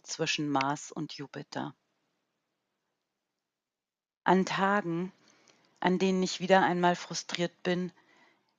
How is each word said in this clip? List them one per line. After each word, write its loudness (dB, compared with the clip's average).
zwischen -4
Mars -2
und -8
Jupiter. -10
An 6
Tagen, 0
an 2
denen 2
ich -2
wieder 6
einmal 4
frustriert -6
bin, -2